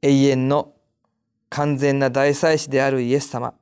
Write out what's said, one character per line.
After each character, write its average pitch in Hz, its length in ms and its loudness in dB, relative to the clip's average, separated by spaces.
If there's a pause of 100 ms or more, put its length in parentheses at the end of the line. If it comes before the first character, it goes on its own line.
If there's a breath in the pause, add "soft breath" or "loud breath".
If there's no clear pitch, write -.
永 139 260 4
遠 131 220 0
の 143 240 -2 (760)
完 147 280 -2
全 139 200 0
な 135 120 0
大 139 260 2
祭 156 240 0
司 143 100 -10
で 135 120 0
あ 139 100 0
る 131 120 -2
イ 120 100 0
エ 139 80 2
ス - 80 -10
様 123 320 -8